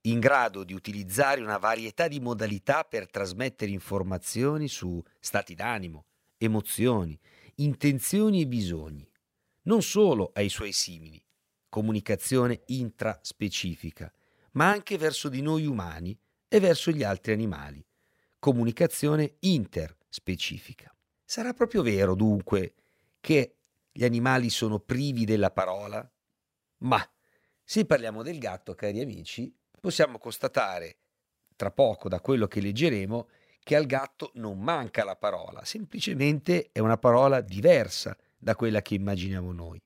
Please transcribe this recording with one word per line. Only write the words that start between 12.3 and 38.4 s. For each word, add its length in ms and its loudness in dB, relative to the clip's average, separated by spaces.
intraspecifica, 1500 -6
ma 180 4
anche 280 -2
verso 320 -2
di 120 -4
noi 240 0
umani 520 -6
e 100 8
verso 320 4
gli 120 0
altri 280 -2
animali, 520 -4
comunicazione 1000 2
interspecifica. 1500 -4
Sarà 300 -6
proprio 280 0
vero, 320 4
dunque, 600 2
che 340 2
gli 140 -2
animali 460 2
sono 300 0
privi 440 -2
della 280 4
parola? 540 -4
Ma 300 2
se 220 0
parliamo 360 0
del 160 -8
gatto, 380 -8
cari 240 -4
amici, 560 -10
possiamo 380 0
constatare, 800 -4
tra 160 -4
poco 380 2
da 100 0
quello 280 2
che 120 -4
leggeremo, 680 -2
che 140 4
al 80 4
gatto 500 -4
non 240 -8
manca 460 -2
la 100 -6
parola, 480 -6
semplicemente 1120 -2
è 60 -4
una 180 4
parola 420 6
diversa 760 2
da 200 -2